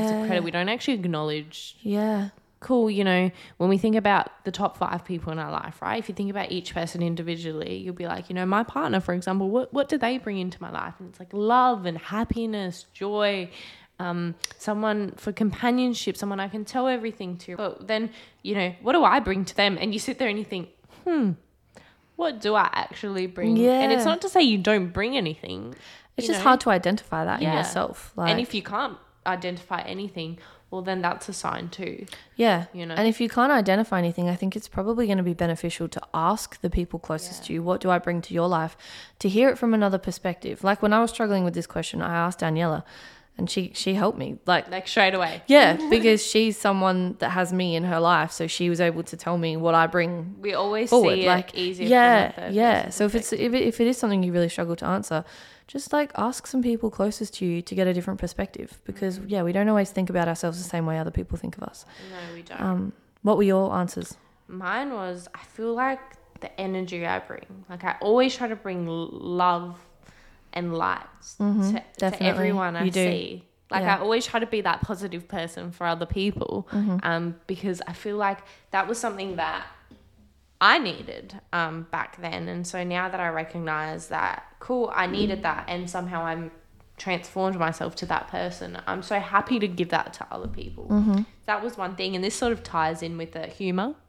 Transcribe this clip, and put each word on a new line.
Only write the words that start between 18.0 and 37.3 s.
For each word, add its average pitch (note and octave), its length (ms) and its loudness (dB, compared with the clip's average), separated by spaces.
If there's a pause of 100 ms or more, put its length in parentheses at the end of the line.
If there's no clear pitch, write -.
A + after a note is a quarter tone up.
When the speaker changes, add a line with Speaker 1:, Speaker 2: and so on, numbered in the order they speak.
Speaker 2:
you G3+ 120 -2
know, F3+ 260 -2
what A#3+ 120 0
do E4 100 6
I A#3+ 160 8
bring F#3+ 260 -2
to - 100 -10
them? G3+ 240 2
And G#3 140 -2
you G#3+ 60 -2
sit - 200 -6
there B3+ 80 0
and G#3 100 -2
you G#3+ 80 -6
think, F3+ 240 -10 (360)
"Hmm, D4 260 2 (840)
what D4+ 260 -4
do G#3 140 2
I F#3+ 180 4
actually F#3+ 540 -4
bring?" A3 320 2
And B3+ 320 6
it's B3 140 6
Speaker 1:
Yeah. D#4 60 4
Speaker 2:
not F4 100 0
to G4 80 -2
say F#4 120 6
you A3+ 160 6
don't F#3+ 360 4
bring A3+ 240 -2
anything, D#3 580 -6 (420)
Speaker 1:
It's A#3+ 100 -4
Speaker 2:
you E4 60 2
Speaker 1:
just F#3+ 100 0
Speaker 2:
know? C4 60 6
Speaker 1:
hard B3+ 120 8
to B3 80 0
identify F3+ 560 0
that - 160 -2
in E3 60 0
Speaker 2:
Yeah. D#3+ 100 0
Speaker 1:
yourself, - 600 -4
Speaker 2:
And F3 100 -2
Speaker 1:
like E3 120 2
Speaker 2:
if A#3+ 140 -4
you G#3 100 -2
can't A3 340 -6 (300)
identify F3+ 540 -4
anything, F3 560 -8 (340)
well, F#3 100 -8
then F#3 200 -2
that's - 280 -4
a G3 40 -8
sign - 360 -6
too, F#3 360 -10 (300)
Speaker 1:
Yeah. F#3+ 380 4
Speaker 2:
you F3 120 -10
know? E3 100 -6
Speaker 1:
And A3 120 2
if A3 140 2
you A#3 80 0
can't B3+ 220 4
identify G3+ 480 4
anything, F3 300 0
I F3+ 60 0
think F#3+ 200 -4
it's G#3+ 120 -10
probably A3+ 400 0
gonna F#3+ 160 2
be F3 100 0
beneficial E3+ 560 -2
to - 120 -10 (120)
ask E3+ 480 0
the F3+ 80 0
people F3 300 -2
closest - 440 -8